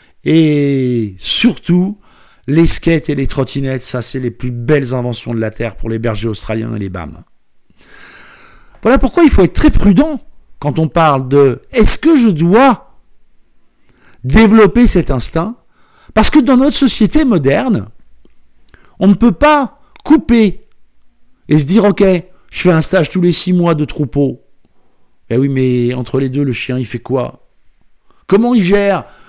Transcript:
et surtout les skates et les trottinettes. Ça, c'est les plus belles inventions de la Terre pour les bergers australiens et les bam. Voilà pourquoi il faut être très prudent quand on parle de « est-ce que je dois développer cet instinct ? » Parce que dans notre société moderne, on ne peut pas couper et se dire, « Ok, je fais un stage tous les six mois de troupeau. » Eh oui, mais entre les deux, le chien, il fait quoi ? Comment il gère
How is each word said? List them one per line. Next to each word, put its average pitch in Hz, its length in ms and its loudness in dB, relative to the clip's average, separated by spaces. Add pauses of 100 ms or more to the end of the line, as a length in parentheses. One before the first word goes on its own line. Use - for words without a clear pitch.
(240)
et 139 920 0
surtout 185 840 -2 (480)
les 160 180 2
skates - 440 -2
et 143 60 -4
les 139 120 -2
trottinettes. 135 560 -6
Ça, - 180 -8
c'est - 180 -8
les 127 120 -6
plus 127 200 -8
belles 120 420 -2
inventions 120 400 -6
de 113 60 -4
la 110 120 -4
Terre 113 240 -8
pour - 140 -6
les 113 100 -6
bergers 113 300 -4
australiens 113 460 -8
et 107 40 -8
les 98 100 -8
bam. 87 340 -14 (1600)
Voilà 240 160 2
pourquoi - 260 0
il 302 60 6
faut - 140 4
être 170 100 0
très 302 180 0
prudent 269 480 2 (400)
quand 143 200 -6
on 160 100 -2
parle 143 400 0
de « 135 320 2 (100)
est-ce 226 260 4
que 320 200 2
je 233 100 2
dois 196 720 2 (1300)
développer 214 640 4
cet 165 240 0
instinct ? » 165 440 -4 (580)
Parce 220 160 2
que 302 100 4
dans 247 180 2
notre 269 180 2
société 269 500 0
moderne, 160 640 0 (1120)
on 190 80 2
ne 202 80 6
peut 233 160 2
pas 285 480 0 (240)
couper 233 640 2 (800)
et 151 100 2
se 143 80 0
dire, « 190 200 2
Ok, 208 180 2
je - 560 -2
fais 180 120 2
un 160 100 2
stage 170 280 -2
tous 185 120 -4
les 175 100 2
six 180 220 -4
mois 170 200 2
de 151 120 -4
troupeau. » 139 560 -4 (880)
Eh 113 80 -2
oui, 139 100 0
mais 127 460 -2
entre 127 260 -6
les 135 100 -2
deux, 139 140 -4
le 135 80 -2
chien, 127 260 -8
il 127 80 -6
fait 117 140 -10
quoi ? - 500 -8 (800)
Comment 233 260 2
il 233 80 2
gère 196 440 -2 (240)